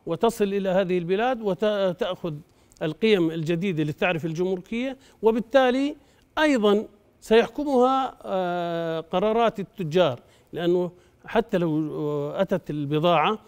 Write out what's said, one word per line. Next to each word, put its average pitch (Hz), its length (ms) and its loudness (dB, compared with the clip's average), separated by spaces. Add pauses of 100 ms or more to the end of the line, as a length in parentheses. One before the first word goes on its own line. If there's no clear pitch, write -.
وتصل 208 400 0
إلى 196 240 -2
هذه 180 280 0
البلاد 214 440 -2
وتأخذ 190 920 -2 (480)
القيم 165 500 2
الجديدة 165 520 -2
للتعرفة 156 440 -2
الجمركية، 190 680 -6 (240)
وبالتالي 254 760 2 (440)
أيضًا 220 460 4 (340)
سيحكمها، 262 1080 2
آه، 170 760 -4
قرارات 214 600 0
التجار، 165 600 0 (340)
لأنه 175 380 0 (340)
حتى 226 320 -2
لو 156 340 0 (400)
أتت 185 380 -2
البضاعة 156 800 0